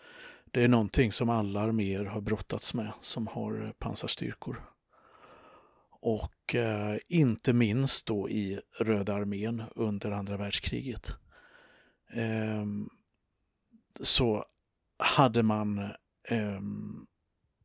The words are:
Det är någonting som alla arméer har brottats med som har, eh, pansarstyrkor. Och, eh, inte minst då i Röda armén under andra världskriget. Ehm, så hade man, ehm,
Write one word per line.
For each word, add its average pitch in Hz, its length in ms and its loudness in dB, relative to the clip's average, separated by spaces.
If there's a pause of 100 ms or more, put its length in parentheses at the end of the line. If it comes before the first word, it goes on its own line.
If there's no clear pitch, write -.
(500)
Det 123 140 4
är 120 40 8
någonting 117 440 4
som 117 160 0
alla 104 320 0
arméer 104 440 0
har 107 160 -6
brottats 107 540 -4
med 107 260 -4
som - 260 -4
har, 110 380 -6
eh, 110 60 -6
pansarstyrkor. - 1000 -6 (1300)
Och, - 540 -2
eh, 107 440 0 (100)
inte 139 440 4
minst 120 540 4
då 104 240 0
i 101 300 -2 (180)
Röda 104 360 2
armén 104 480 -2 (120)
under 107 360 -2
andra 101 260 -4
världskriget. 110 800 -4 (960)
Ehm, 107 760 -2 (1120)
så 113 440 4 (540)
hade 120 440 4
man, 104 480 0 (380)
ehm, 104 800 -4 (580)